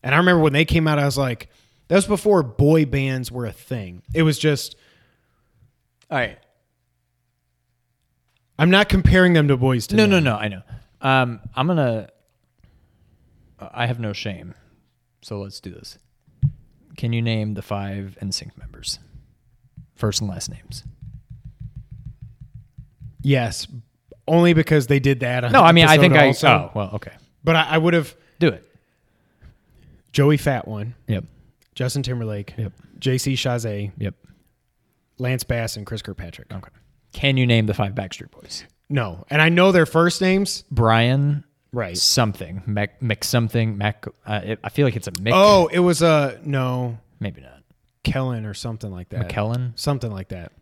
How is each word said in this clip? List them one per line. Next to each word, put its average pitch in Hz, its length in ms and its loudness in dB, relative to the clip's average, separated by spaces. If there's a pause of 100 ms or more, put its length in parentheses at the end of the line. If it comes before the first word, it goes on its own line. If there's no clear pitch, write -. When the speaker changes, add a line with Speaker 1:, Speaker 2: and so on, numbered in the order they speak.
Speaker 1:
And 135 120 0
I - 20 6
remember 175 240 6
when 151 120 4
they 156 120 4
came 160 220 2
out, 151 120 2
I 143 60 0
was 135 120 -2
like, 127 320 -4 (380)
that 165 80 0
was 190 120 4
before 202 360 2
boy 147 420 2
bands 131 460 -4
were 123 140 -8
a 104 60 -8
thing. 92 500 -12 (120)
It 160 100 2
was 156 160 2
just - 360 -2 (1300)
Speaker 2:
All 151 80 -4
right. 110 200 -4 (2250)
Speaker 1:
I'm 160 120 4
not 202 180 4
comparing 185 440 4
them 151 160 4
to 135 80 2
Boyz 127 300 0
two 208 80 -2
Speaker 2:
No, 214 100 6
no, 196 120 2
Speaker 1:
Men. 165 60 2
Speaker 2:
no, 120 120 0
I 107 120 -4
know. 95 140 -8 (400)
Um, 127 380 0 (160)
I'm 139 120 -2
gonna, 127 420 -2 (1500)
I 120 260 -6
have 120 140 -4
no 107 140 -6
shame, 87 420 -12 (680)
so 104 180 -12
let's 98 200 -14
do 92 120 -16
this. - 260 -20 (1000)
Can 117 160 -4
you 117 80 -2
name 110 320 -2
the 98 80 -10
five 98 580 -10
N 98 120 -8
sync - 260 -12
members? - 400 -14 (960)
First - 260 -4
and 104 80 -6
last 90 200 -10
names. - 340 -16 (2500)
Speaker 1:
Yes, 131 460 -2 (600)
only 170 260 4
because 151 340 2
they 143 120 4
did 131 220 0
that 123 220 -2
on 123 80 -2
Speaker 2:
No, 254 100 6
I 170 100 10
mean, 170 140 8
I 156 100 8
Speaker 1:
episode 151 60 6
Speaker 2:
think - 140 6
I, 147 120 8
Speaker 1:
also. 139 200 2
Speaker 2:
oh, 95 260 4
well, 101 200 -4
okay. - 180 -10 (320)
Speaker 1:
But 160 120 2
I, 160 160 2
I 160 60 2
would 170 160 2
have 165 220 -2 (240)
Speaker 2:
Do 170 100 4
it. - 140 -6 (1500)
Speaker 1:
Joey 143 260 4
Fat 135 300 -4
One. 107 280 -10 (120)
Speaker 2:
Yep. 92 180 -2 (500)
Speaker 1:
Justin 127 280 -4
Timberlake. 113 540 -8
Speaker 2:
Yep. 107 160 -8 (260)
Speaker 1:
J 131 180 -2
C 135 160 -2
Chasez. 113 640 -4
Speaker 2:
Yep. 98 180 -8 (1040)
Speaker 1:
Lance 127 240 -4
Bass 117 340 -6
and 104 80 -12
Chris 110 160 -10
Kirkpatrick. - 500 -16
Speaker 2:
Okay. - 180 -14 (440)
Can 139 240 0
you 127 80 2
name 113 200 2
the 107 80 -2
five 98 200 -4
Backstreet - 380 -4
Boys? - 340 -20 (240)
Speaker 1:
No. 104 400 -4
And 151 120 2
I 160 80 6
know 180 220 4
their 170 140 6
first 170 360 0
names. 190 500 0
Speaker 2:
Brian 127 720 2 (300)
Speaker 1:
Right. 95 240 -6
Speaker 2:
something. 95 680 -2
Mac, 104 360 -4
Mc 113 220 -4
something. 113 540 0
Mac, 104 280 -4 (200)
uh, 107 180 -6
it, 107 200 -8
I 104 60 -10
feel 143 160 2
like 113 100 0
it's 104 120 -8
a 98 40 -10
Mick. 98 220 -2
Speaker 1:
Oh, 190 340 6
it 170 120 -2
was 175 220 2
a, 151 420 2
no. 127 540 -4 (220)
Speaker 2:
Maybe 85 220 -10
not. 64 220 -20 (400)
Speaker 1:
Kellen 123 420 -4
or 104 80 -10
something 110 380 -12
like 90 180 -14
that. 110 200 -8
Speaker 2:
McKellen? 117 480 -4
Speaker 1:
Something 127 340 -4
like 95 180 -12
that. 87 220 -14 (100)